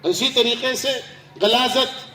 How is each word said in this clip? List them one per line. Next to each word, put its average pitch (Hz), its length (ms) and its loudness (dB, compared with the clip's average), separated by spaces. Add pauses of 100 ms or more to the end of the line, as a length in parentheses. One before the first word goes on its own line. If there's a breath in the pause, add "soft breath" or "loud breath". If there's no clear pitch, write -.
اسی 180 320 0
طریقے 240 400 2
سے 269 140 -4 (520)
غلاظت 247 720 0